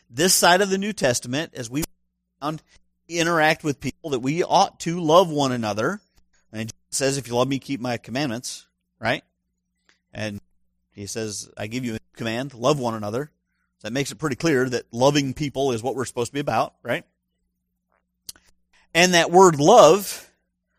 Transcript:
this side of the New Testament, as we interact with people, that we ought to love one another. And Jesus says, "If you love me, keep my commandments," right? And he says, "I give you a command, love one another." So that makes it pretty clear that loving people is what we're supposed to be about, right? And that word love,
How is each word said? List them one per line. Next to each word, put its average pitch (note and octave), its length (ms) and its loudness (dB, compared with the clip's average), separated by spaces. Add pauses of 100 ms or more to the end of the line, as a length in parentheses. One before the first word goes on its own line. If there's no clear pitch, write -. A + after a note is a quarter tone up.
this D#3 240 0
side F#3 280 4
of G3+ 80 0
the F#3+ 80 -2
New G3+ 160 -4
Testament, B2+ 600 -4
as A#2+ 160 -12
we C#3+ 140 -6 (1200)
interact E3 560 2
with D3+ 160 -4
people, - 320 -8
that B2+ 80 0
we D3 240 -2
ought - 380 0
to E3+ 180 -6
love E3+ 300 4
one C#3+ 220 -2
another. A#2 500 -4 (500)
And A2 180 -10
Jesus - 280 -14
says, C3+ 200 -2
"If A#2 100 -10
you A#2 80 -6
love B2+ 120 2
me, C3+ 120 -4
keep C3+ 200 -8
my A#2+ 180 -6
commandments," B2+ 680 -8 (340)
right? B2+ 240 -4 (920)
And G#2+ 280 -10 (500)
he G2+ 160 -16
says, G#2+ 500 -10
"I G#2 100 -10
give B2 160 -8
you A2+ 120 -6
a A2 40 -10 (140)
command, A#2+ 400 -8
love C3 260 0
one A#2+ 140 -2
another." A2 380 -6 (480)
So - 80 -14
that A2 60 -8
makes C#3 180 -4
it A2 80 -18
pretty D3+ 160 -4
clear C3 340 0
that B2 240 -8
loving C3+ 400 2
people C#3 380 -4
is A2+ 100 -4
what A#2+ 140 -6
we're B2+ 100 -4
supposed A#2+ 240 -6
to - 40 -16
be C#3 60 -6
about, C#3+ 440 -4
right? C3 220 -6 (1900)
And F3 220 4
that D#3+ 160 4
word F3 280 6
love, F#3 680 6 (500)